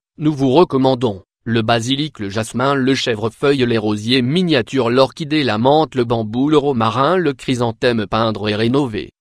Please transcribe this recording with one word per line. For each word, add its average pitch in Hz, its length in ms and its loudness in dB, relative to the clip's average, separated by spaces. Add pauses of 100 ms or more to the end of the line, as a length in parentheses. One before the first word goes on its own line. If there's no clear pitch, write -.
(180)
nous 156 160 0
vous 135 180 0
recommandons 131 680 2 (220)
le 117 180 0
basilic, 120 560 -2
le 101 100 -6
jasmin, 117 460 -2
le 135 200 2
chèvrefeuille, 127 720 0
les 117 140 0
rosiers 107 420 0
miniatures, 135 720 0
l'orchidée, 139 540 0
la 110 120 0
menthe, 135 380 2
le 123 100 0
bambou, 120 460 -2
le 156 80 4
romarin, 131 580 0
le 165 160 0
chrysanthème. 120 760 -2
Peindre 107 440 -2
et 104 40 -2
rénover. 113 680 -2